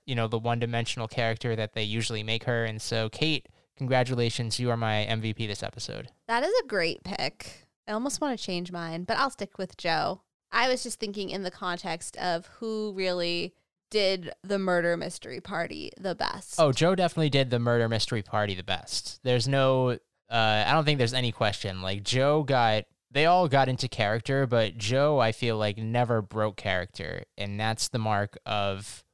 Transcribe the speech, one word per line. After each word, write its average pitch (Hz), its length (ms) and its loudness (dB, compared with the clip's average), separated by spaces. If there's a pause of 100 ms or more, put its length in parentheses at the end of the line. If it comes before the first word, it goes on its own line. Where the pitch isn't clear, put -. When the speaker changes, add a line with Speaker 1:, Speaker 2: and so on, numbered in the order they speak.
Speaker 1:
you 131 100 -4
know, 113 120 2
the 113 120 -2
one-dimensional 117 680 -2
character 117 480 -2
that 110 180 -4
they 110 100 -2
usually 110 400 -2
make 110 200 -2
her. 117 220 0
And 110 160 -6
so, 113 260 -2
Kate, 151 400 -2 (300)
congratulations. 123 840 0
You 123 100 0
are 117 60 2
my 110 280 0
M 110 180 -2
V 110 120 -2
P 110 140 -4
this 104 160 -6
episode. - 460 -10 (180)
Speaker 2:
That 233 160 0
is 381 180 2
a 285 60 -18
great 170 380 -2
pick. - 600 -8 (200)
I 214 60 -4
almost 247 260 -4
wanna 277 160 -2
change 180 380 -6
mine, 170 320 -8
but 226 100 -2
I'll 277 140 2
stick - 280 -10
with 185 200 -8
Joe. 160 460 -2 (280)
I 233 160 2
was 254 160 0
just 233 160 -8
thinking 202 300 -6
in 196 140 -6
the 185 80 -4
context 175 680 -8
of 175 300 -4 (120)
who 214 340 -4
really 175 600 -2 (380)
did 190 420 2 (100)
the 196 160 0
murder 175 380 2
mystery - 420 -8
party 170 580 -6
the 185 180 -6
best. - 440 -4
Speaker 1:
Oh, 143 140 6
Joe 175 220 4
definitely 165 340 2
did 135 200 4
the 120 100 2
murder 117 280 4
mystery 113 360 0
party 104 320 0
the 90 80 -8
best. - 600 -6
There's 123 240 2
no, 131 440 4
uh, 113 60 -2 (680)
I 127 60 4
don't 156 100 4
think 147 140 2
there's 120 160 2
any 123 180 0
question. 98 500 -2
Like, 98 220 -4
Joe 143 400 2
got, 117 400 4 (280)
they 147 160 4
all 180 200 6
got 131 220 4
into 127 180 -2
character, 123 600 0
but 113 280 2
Joe, 131 440 2
I 113 140 4
feel 117 220 0
like, 107 220 0
never 113 460 2
broke 107 340 -2
character. 90 680 -4 (120)
And 101 220 -6
that's 113 300 -2
the 123 100 -4
mark 104 440 -2
of 101 600 -4 (100)